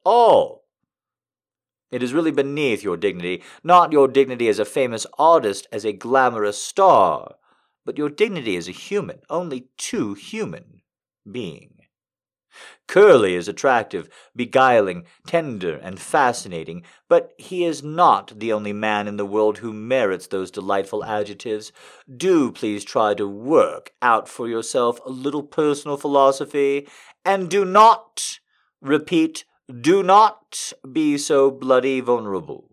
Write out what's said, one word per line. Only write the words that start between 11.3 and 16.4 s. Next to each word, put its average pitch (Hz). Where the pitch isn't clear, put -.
Curly 135
is 87
attractive, 104
beguiling, 113
tender, 110
and 90
fascinating, 90